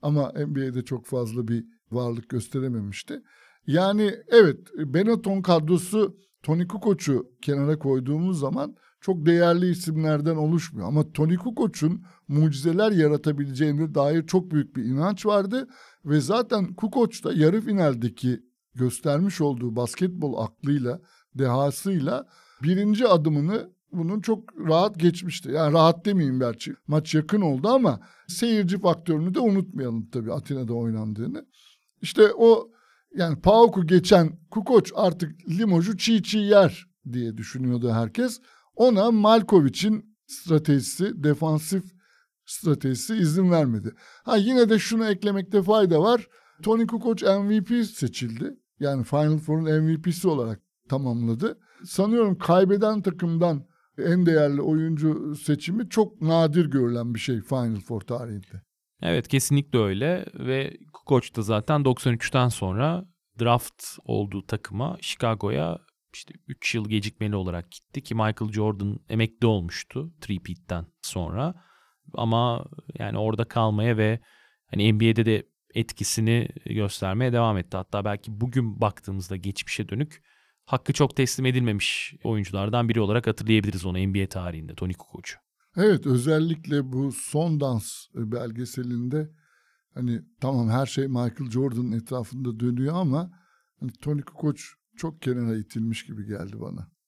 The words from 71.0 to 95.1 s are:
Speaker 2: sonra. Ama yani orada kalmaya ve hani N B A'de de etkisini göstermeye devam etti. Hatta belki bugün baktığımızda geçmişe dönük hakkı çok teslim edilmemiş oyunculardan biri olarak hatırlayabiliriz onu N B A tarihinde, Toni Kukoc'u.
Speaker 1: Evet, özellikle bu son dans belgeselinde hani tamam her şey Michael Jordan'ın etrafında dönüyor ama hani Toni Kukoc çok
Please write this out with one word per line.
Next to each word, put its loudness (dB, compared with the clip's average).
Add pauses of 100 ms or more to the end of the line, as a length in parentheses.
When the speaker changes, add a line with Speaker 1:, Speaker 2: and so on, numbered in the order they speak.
Speaker 2:
sonra. -6 (580)
Ama -2 (340)
yani -6
orada -2
kalmaya 0
ve 0 (520)
hani 2
N 0
B 6
A'de 4
de 0 (260)
etkisini -2 (160)
göstermeye -2
devam 2
etti. -6
Hatta -6
belki -6
bugün -2
baktığımızda -6
geçmişe -8
dönük -8 (420)
hakkı -2
çok 2
teslim -2
edilmemiş -2
oyunculardan -2
biri 2
olarak 0
hatırlayabiliriz 0
onu -4
N 0
B 0
A -6
tarihinde, -10
Toni -6
Kukoc'u. -16 (420)
Speaker 1:
Evet, 4
özellikle 0
bu -4
son -4
dans -4
belgeselinde -6 (640)
hani -4 (200)
tamam 0
her 0
şey -4
Michael -4
Jordan'ın -2
etrafında -8
dönüyor -2
ama -2 (480)
hani -8 (100)
Toni -4
Kukoc -6 (360)
çok -10